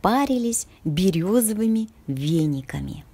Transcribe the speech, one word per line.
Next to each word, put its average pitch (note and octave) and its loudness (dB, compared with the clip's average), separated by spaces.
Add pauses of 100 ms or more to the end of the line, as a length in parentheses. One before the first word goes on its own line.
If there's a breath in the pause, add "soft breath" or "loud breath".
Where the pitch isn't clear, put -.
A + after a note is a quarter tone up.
парились A#3+ 0 (180 soft breath)
березовыми G#3+ 2 (180)
вениками C#3+ -2 (100)